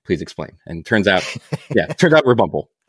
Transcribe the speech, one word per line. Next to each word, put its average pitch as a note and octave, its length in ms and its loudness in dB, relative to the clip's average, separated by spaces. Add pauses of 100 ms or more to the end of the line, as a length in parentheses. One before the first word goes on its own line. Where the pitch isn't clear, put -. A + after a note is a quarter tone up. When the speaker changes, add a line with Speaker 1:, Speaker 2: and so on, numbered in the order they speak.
Speaker 1:
"Please E2 180 -4
explain." D#2+ 300 -14 (140)
And E2 200 -12
turns G#2 220 2
out, F#2 160 2 (280)
Speaker 2:
<laughs> - 220 -12
Speaker 1:
yeah, F2+ 140 0
turns D#3 260 2
out D3+ 120 4
we're B2 100 4
Bumble. - 340 -2 (200)